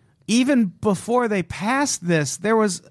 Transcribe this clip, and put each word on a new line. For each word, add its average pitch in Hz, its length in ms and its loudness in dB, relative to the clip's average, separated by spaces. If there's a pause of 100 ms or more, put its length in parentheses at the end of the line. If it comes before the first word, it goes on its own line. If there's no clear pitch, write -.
(260)
even 247 420 2
before 214 600 -2
they 202 160 -2
passed 240 640 -4
this, 156 300 0
there 208 180 0
was 208 360 0